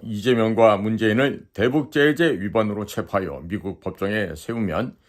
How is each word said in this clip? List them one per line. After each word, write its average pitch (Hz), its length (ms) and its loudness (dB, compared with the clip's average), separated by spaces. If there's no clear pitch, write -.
이재명과 110 760 4
문재인을 110 760 0
대북 127 400 0
제재 151 480 2
위반으로 104 460 -2
체포하여 85 580 -4
미국 90 360 -8
법정에 98 540 -4
세우면 113 640 -4